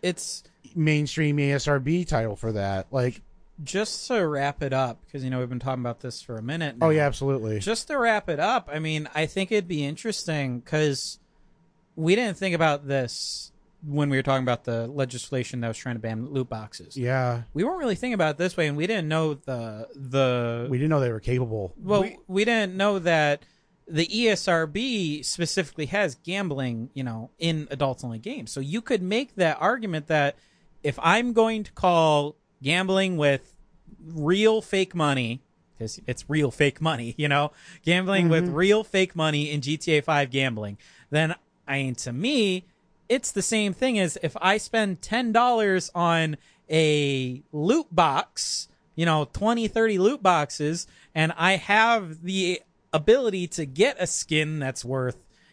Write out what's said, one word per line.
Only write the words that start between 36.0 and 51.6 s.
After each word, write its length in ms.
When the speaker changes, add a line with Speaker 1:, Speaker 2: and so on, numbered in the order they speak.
Speaker 1:
it's 220
real 220
fake 300
money, 380
you 100
know, 240
gambling 440
with 160
Speaker 2:
Mm-hmm. 100
Speaker 1:
real 300
fake 320
money 340
in 100
G 160
T 200
A 60
five 280
gambling, 480
then, 240
I 160
mean, 140
to 160
me, 520
it's 240
the 100
same 320
thing 240
as 240
if 180
I 180
spend 440
ten 300
dollars 640
on 420
a 720
loot 420
box, 760
you 100
know, 280
twenty, 360
thirty 300
loot 240
boxes, 640
and 220
I 200
have 640